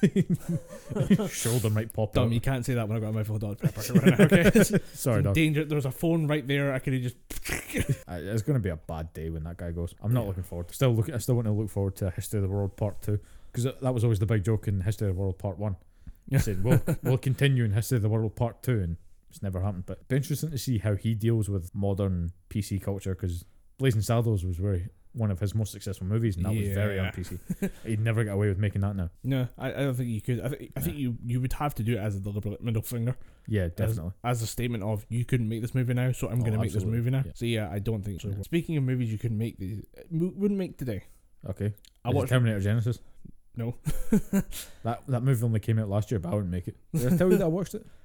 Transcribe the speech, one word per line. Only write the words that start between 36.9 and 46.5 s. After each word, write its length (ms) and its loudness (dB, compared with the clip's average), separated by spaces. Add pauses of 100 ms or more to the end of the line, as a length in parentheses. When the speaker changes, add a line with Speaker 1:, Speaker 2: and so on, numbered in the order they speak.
Speaker 2:
movie 120 0
now." 140 2
Speaker 1:
Yeah. 120 -10
Speaker 2:
So 100 -4
yeah, 240 0
I 80 -4
don't 240 -2
think 180 -6
so. 100 -8
Speaker 1:
Yeah. 120 -4
Speaker 2:
Speaking 340 -2
of 60 2
movies 300 0
you 60 -2
couldn't 200 -2
make, 200 -2
these 200 -6 (180)
uh, 140 -16
mo-, 240 0
wouldn't 240 0
make 180 -4
today. 280 -6 (440)
Speaker 1:
Okay. 240 -2 (320)
Speaker 2:
I 40 -6
Speaker 1:
Is 60 2
it 20 4
Speaker 2:
watched 140 2
Speaker 1:
Terminator 300 4
Genesis? 380 0 (580)
Speaker 2:
No. 200 -6 (340)
<laughs> 320 2 (400)
Speaker 1:
That, 260 -4
that 140 0
movie 220 2
only 160 2
came 180 2
out 100 0
last 220 0
year, 100 2
but 100 -4
I 40 0
wouldn't 160 0